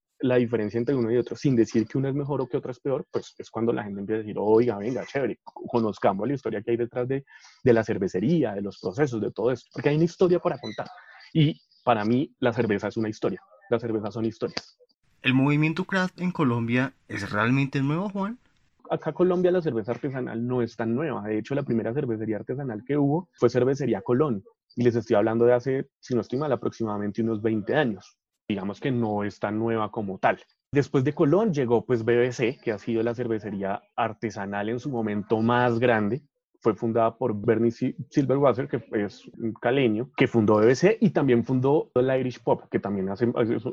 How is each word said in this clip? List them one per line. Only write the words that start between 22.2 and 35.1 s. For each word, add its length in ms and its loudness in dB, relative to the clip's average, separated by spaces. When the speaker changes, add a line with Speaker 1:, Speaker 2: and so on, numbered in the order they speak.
Speaker 1:
artesanal 480 -8
que 100 -2
hubo 380 0
fue 160 4
Cervecería 520 2
Colón. 420 0
Y 60 0
les 120 4
estoy 220 2
hablando 260 4
de 100 8
hace, 360 -2
si 160 -4
no 60 0
estoy 180 -4
mal, 140 -2
aproximadamente 680 -4
unos 200 -2
veinte 340 -2
años. 420 -2
Digamos 320 -6
que 120 -4
no 340 -2
es 140 -10
tan 200 -4
nueva 320 -2
como 280 -8
tal. 200 0
Después 320 0
de 100 0
Colón 380 2
llegó, 340 0
pues, 200 0
B 100 4
B 160 2
C, 320 -2
que 80 -2
ha 80 -4
sido 240 -2
la 120 -2
cervecería 640 -4
artesanal 720 -4
en 100 -4
su 100 -8
momento 520 -2